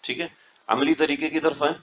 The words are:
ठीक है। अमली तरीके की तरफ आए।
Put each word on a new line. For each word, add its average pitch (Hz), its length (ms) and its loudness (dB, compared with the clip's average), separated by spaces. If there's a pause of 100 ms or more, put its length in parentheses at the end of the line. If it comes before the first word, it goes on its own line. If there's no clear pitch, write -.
ठीक 190 160 -6
है। 170 80 -6 (400)
अमली 139 260 2
तरीके 151 340 0
की 156 120 0
तरफ 151 220 0
आए। 156 200 2